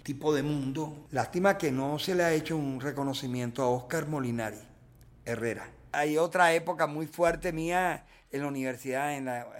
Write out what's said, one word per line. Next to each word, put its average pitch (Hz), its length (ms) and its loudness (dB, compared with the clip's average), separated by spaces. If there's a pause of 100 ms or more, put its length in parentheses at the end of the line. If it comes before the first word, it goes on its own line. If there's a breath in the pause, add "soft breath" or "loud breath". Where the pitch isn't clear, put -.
tipo 143 280 0
de 139 120 2
mundo. 147 680 -4
Lástima 180 480 2
que 160 140 0
no 135 260 0
se 190 160 -2
le 175 100 4
ha 165 100 4
hecho 160 220 0
un 139 240 -2
reconocimiento 131 840 -2
a 127 60 4
Oscar 123 380 0
Molinari 120 520 -2 (640)
Herrera. 113 480 -4 (200)
Hay 151 260 2
otra 170 360 6
época 165 320 2
muy 151 220 -2
fuerte 170 440 0
mía 170 540 0 (240 soft breath)
en 139 120 -4
la 143 60 -2
universidad, 135 720 -2
en 135 80 -6
la, 123 220 -4 (120)